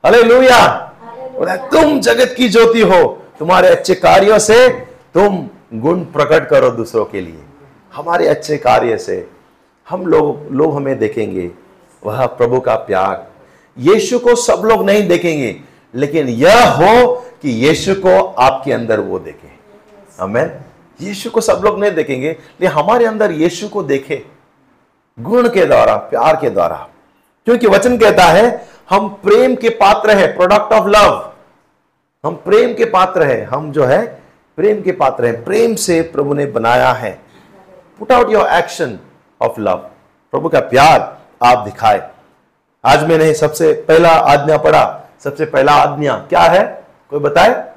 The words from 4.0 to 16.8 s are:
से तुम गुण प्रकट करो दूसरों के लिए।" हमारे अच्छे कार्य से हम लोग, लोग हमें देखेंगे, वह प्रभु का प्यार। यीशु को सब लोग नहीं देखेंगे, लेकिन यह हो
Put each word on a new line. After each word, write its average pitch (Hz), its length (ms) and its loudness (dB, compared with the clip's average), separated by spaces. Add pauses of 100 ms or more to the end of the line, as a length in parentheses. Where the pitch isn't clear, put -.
से 240 300 6 (440)
तुम 180 360 0 (240)
गुण 143 260 -2
प्रकट 151 480 0
करो 131 220 4
दूसरों 113 360 -4
के 98 160 -10
लिए।" 82 180 -16 (560)
हमारे 160 320 -2
अच्छे 151 300 -4
कार्य 117 400 0
से 92 320 -8 (600)
हम 185 160 -8
लोग, 156 460 -2
लोग 143 240 -2
हमें 135 240 -6
देखेंगे, 98 520 -6 (540)
वह 117 200 -4
प्रभु 127 340 -2
का 113 160 -2
प्यार। 95 520 -4 (500)
यीशु 208 420 0
को 240 160 2
सब 226 300 -2
लोग 214 200 2
नहीं 202 220 0
देखेंगे, 160 540 -2 (340)
लेकिन 147 320 -4
यह 180 420 2
हो 220 460 2 (260)